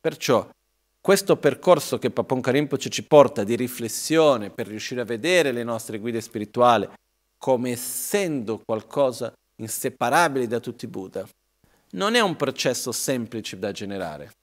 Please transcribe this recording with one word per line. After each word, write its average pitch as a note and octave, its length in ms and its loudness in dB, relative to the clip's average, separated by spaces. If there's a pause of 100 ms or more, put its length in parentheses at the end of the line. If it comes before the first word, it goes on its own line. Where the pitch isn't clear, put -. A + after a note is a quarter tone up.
Perciò C3+ 480 0 (520)
questo G3 360 4
percorso C#3+ 640 2
che A#2+ 120 -2
Paponka B2+ 400 -2
Rinpoche C3+ 400 0
ci G#2+ 140 -6
porta C3 400 8
di A2+ 120 -2
riflessione A#2+ 960 0
per A2+ 160 -8
riuscire G#2+ 340 -8
a A#2+ 40 -2
vedere C#3 480 2
le A#2+ 120 -4
nostre A2+ 340 -6
guide A#2 220 -4
spirituali A2 680 2 (500)
come B2+ 320 0
essendo B2 880 -4
qualcosa A#2 760 -2 (240)
inseparabile B2+ 920 0
da A#2 100 -4
tutti A#2 260 -12
i A#2 40 -10
Buddha, F#2+ 380 -10 (640)
non G3 260 -2
è A#3+ 40 4
un F#3 160 0
processo C3 560 -2
semplice A2+ 680 -6
da G2+ 120 -4
generare. F#2 640 -10 (100)